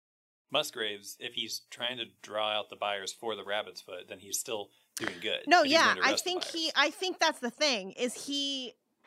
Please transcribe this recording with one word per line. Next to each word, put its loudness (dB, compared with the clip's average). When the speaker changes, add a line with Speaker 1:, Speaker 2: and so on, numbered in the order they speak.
Speaker 1:
Musgraves, -2
if -8
he's -6
trying -4
to -4
draw 0
out 0
the -14
buyers -2
for -4
the -8
rabbit's -2
foot, -12
then -12
he's -6
still -4
doing -4
good -2
Speaker 2:
No, 8
Speaker 1:
if 4
he's -
Speaker 2:
yeah, 8
Speaker 1:
going 6
to -2
Speaker 2:
I 6
Speaker 1:
arrest 0
the -2
Speaker 2:
think -2
Speaker 1:
buyers. -4
Speaker 2:
he, -4
I 6
think -4
that's 2
the -2
thing, 0
is -4
he, -2